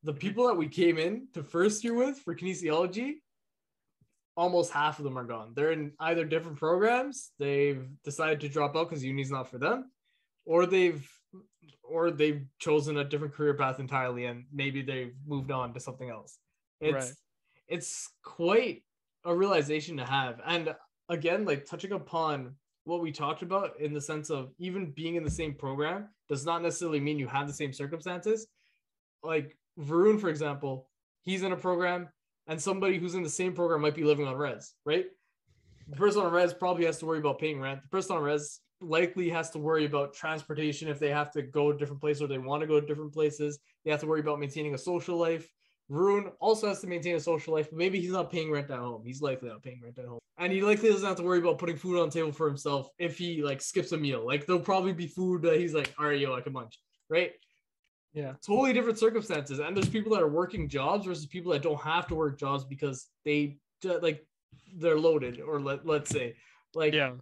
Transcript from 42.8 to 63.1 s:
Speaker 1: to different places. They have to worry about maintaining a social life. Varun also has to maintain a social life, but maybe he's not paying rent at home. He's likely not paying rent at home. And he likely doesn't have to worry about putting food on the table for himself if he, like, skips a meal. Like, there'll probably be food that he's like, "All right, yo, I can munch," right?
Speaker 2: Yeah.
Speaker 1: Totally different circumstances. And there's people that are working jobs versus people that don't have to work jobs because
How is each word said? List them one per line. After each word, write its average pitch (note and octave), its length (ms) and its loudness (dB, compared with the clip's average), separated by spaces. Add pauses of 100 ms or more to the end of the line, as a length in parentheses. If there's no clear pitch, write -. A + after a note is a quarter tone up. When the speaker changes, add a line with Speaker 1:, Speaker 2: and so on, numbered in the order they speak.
Speaker 1:
to C#3+ 60 -6
different D3+ 280 -4
places. D3 460 0 (240)
They D#3 80 -2
have D3 80 0
to D3+ 80 -6
worry D#3 120 2
about D3 200 0
maintaining D3 340 -4
a C3 40 -6
social F3 400 -2
life. E3 340 0 (380)
Varun G3 500 2
also G#3+ 280 4
has G3 140 -2
to F#3+ 60 -8
maintain E3+ 280 -2
a D#3 40 0
social D#3+ 340 -2
life, D3+ 160 0
but D#3+ 80 -10
maybe F#3 220 2
he's F3+ 120 -2
not C#3+ 200 -2
paying D#3 200 -2
rent C#3+ 180 -4
at C3 100 -6
home. A#2 260 -8
He's C3+ 160 -8
likely B2+ 280 -4
not G#2+ 120 -16
paying B2 200 -16
rent A#2+ 160 -16
at B2 80 -12
home. A#2+ 140 -12 (180)
And F3+ 140 0
he F#3+ 100 2
likely G#3+ 280 6
doesn't G3 160 4
have F#3 120 0
to F3 60 -6
worry F3+ 160 4
about E3+ 180 4
putting E3+ 180 -2
food F3 240 0
on E3 80 2
the C#3+ 60 -6
table D#3+ 180 0
for D#3 160 0
himself C#3 400 -2 (100)
if E3+ 200 -4
he, E3+ 240 -4
like, C#3 200 -2
skips - 300 -2
a D#3+ 60 -2
meal. C3+ 280 0
Like, D3+ 200 0
there'll F3+ 160 2
probably F#3+ 300 2
be E3+ 140 -4
food F3+ 360 0
that D#3+ 180 6
he's E3+ 140 -2
like, C#3+ 240 0
"All D3+ 80 0
right, D3 140 2
yo, C3 140 0
I B2+ 60 -4
can C3+ 140 -8
munch," A#2 260 -12 (280)
right? E3+ 240 2 (840)
Speaker 2:
Yeah. C#3 220 -8 (100)
Speaker 1:
Totally B3+ 280 4
different A3+ 240 2
circumstances. F#3 600 0
And D#3 180 -4
there's F#3 120 2
people G#3+ 240 2
that F#3+ 100 6
are D3+ 60 6
working E3+ 400 0
jobs D3 380 0
versus D#3 200 -6
people F3 260 -2
that C#3+ 100 2
don't D3 180 0
have E3 280 0
to E3+ 60 -2
work D3+ 240 0
jobs C#3 260 -2
because C3+ 460 -6 (140)